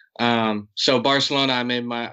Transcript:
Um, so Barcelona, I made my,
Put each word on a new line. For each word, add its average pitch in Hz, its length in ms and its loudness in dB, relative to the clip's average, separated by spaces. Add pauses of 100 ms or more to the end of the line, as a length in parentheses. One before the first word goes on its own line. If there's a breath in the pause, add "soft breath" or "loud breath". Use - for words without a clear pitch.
(180 loud breath)
Um, 110 560 0
so 127 260 2
Barcelona, 139 540 0
I 123 80 0
made 120 240 -2
my, 117 260 -6